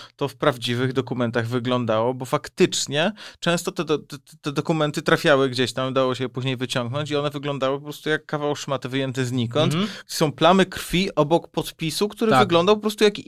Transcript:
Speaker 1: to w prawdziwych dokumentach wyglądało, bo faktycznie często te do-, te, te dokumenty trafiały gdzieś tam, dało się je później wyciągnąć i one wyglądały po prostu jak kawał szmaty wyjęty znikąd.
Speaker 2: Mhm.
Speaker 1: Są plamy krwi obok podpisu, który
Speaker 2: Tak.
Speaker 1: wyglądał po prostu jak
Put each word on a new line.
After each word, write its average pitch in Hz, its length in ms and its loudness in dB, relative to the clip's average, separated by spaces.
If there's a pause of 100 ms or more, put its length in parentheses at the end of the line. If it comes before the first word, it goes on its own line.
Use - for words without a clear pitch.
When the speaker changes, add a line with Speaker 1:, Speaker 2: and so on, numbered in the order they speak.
(160)
Speaker 1:
to 143 120 -4
w - 80 -14
prawdziwych 127 560 -2
dokumentach 120 540 -2
wyglądało, 120 680 0
bo 131 100 -10
faktycznie 151 880 -2 (280)
często 190 320 -2
te 180 120 -6
do-, 151 140 0
te, - 180 -16 (240)
te 147 120 -6
dokumenty 151 500 -2
trafiały 147 480 4
gdzieś 123 220 0
tam, 131 220 -4
dało 127 200 2
się 127 100 -4
je 127 40 -4
później 127 280 -4
wyciągnąć 127 540 -4
i 147 60 -2
one 143 140 -2
wyglądały 139 480 -2
po 143 60 -14
prostu 147 260 -10
jak 156 160 -2
kawał 147 300 -2
szmaty 135 320 -6
wyjęty 131 380 -2
znikąd. 127 480 0
Speaker 2:
Mhm. 196 180 -2 (140)
Speaker 1:
Są 151 260 0
plamy 185 340 6
krwi - 480 -2
obok 151 340 2
podpisu, 160 600 -4
który 220 220 0
Speaker 2:
Tak. 131 100 6
Speaker 1:
wyglądał 170 360 4
po 208 40 -6
prostu 214 240 0
jak 208 100 4 (140)